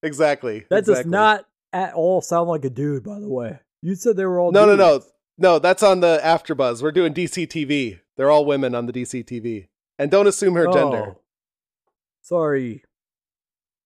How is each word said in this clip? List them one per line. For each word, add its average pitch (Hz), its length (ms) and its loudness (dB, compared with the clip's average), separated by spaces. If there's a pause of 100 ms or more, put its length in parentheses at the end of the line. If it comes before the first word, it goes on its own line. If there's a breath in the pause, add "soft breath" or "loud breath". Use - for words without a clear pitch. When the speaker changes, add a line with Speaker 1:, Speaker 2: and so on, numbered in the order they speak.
Speaker 1:
Exactly. 139 680 -2
Speaker 2:
That 196 100 2
Speaker 1:
Exactly. 185 240 0
Speaker 2:
does 165 80 -6
not 208 340 2 (280)
at 185 200 -4
all 170 280 0
sound 170 280 -2
like 156 140 -4
a 135 60 -4
dude, 135 340 -6
by 104 160 -14
the 208 100 -14
way. 123 300 -8 (220)
You 185 140 -4
said 220 200 -2
they 190 100 -2
were 180 140 -2
all 175 120 2
Speaker 1:
No, 208 140 6
no, 208 120 6
Speaker 2:
dudes. 160 300 4
Speaker 1:
no. - 40 -20 (260)
No, 175 220 4
that's 185 240 2
on 190 160 4
the 165 240 2
AfterBuzz. 135 580 -2
We're 151 120 -2
doing 165 180 0
D 165 160 -4
C 170 180 -6
T 156 200 -8
V. 131 340 -4 (160)
They're 135 160 2
all 151 140 4
women 139 280 -2
on 120 120 -4
the 120 80 -10
D 123 100 -8
C 123 180 -10
T 120 180 -12
V. 107 280 -10 (320)
And 143 100 -2
don't 202 180 4
assume 190 280 0
her 170 120 2
gender. 123 500 0
Speaker 2:
Oh. - 20 -20 (1040)
Sorry. 139 600 -4 (1040)